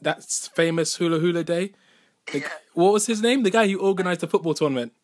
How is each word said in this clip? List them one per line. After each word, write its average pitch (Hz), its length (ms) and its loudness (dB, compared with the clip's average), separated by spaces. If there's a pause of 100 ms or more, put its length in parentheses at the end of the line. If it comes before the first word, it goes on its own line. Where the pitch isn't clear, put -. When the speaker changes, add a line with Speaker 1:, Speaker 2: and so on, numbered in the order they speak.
Speaker 1:
that's - 460 -6
famous 165 480 0
hula 165 240 0
hula 170 240 0
day. 170 300 -4 (580)
The, 143 80 -4
Speaker 2:
Yeah. 139 80 -6 (260)
Speaker 1:
what 180 200 4
was 208 120 0
his 220 160 -2
name? 247 220 2
The 190 80 2
guy 226 160 4
who 190 120 -2
organised 185 420 0
the 170 60 -4
football 160 280 0
tournament. 131 380 -2 (100)